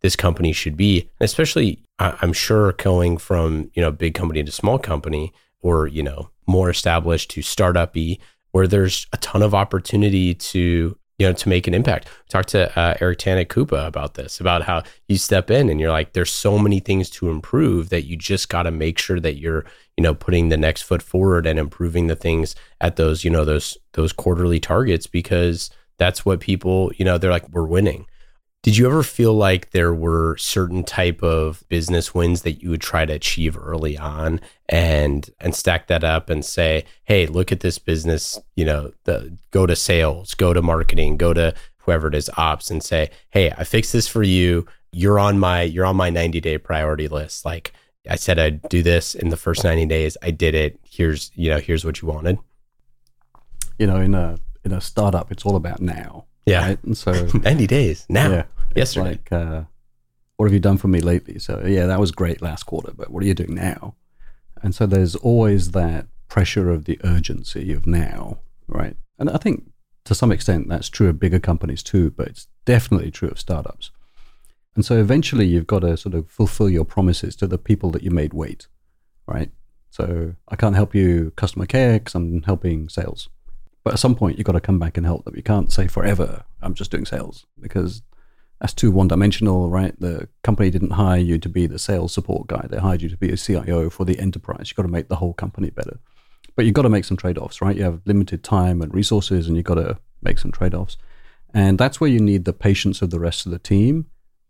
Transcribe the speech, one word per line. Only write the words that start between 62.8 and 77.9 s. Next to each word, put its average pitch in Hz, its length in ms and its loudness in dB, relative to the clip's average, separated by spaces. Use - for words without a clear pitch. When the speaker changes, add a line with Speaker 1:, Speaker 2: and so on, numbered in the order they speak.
Speaker 2:
but - 140 -12
what 90 120 -6
are 98 40 0
you 95 80 2
doing 85 200 -4
now?" 90 420 -8
And 95 120 -2
so 113 120 2
there's 92 280 4
always 107 580 4
that 85 340 0
pressure 95 420 0
of 80 160 0
the 82 180 -4
urgency 85 680 0
of 90 140 0
now, - 520 -2
right? - 300 -4
And 143 100 -2
I - 80 -2
think - 340 -2
to 104 100 -2
some 117 180 2
extent 82 360 0
that's - 200 -4
true 95 220 4
of 78 100 -2
bigger 90 180 2
companies 85 440 -2
too, 85 300 2
but - 160 -8
it's - 200 -18
definitely 110 460 2
true - 180 -6
of - 100 -8
startups. - 520 -6
And 107 120 2
so 117 120 4
eventually 120 480 4
you've 85 200 2
gotta 87 320 0
sort 92 160 -8
of 82 160 -4
fulfill 104 400 2
your 80 160 2
promises - 500 0
to 98 100 -2
the 90 120 -2
people 101 320 0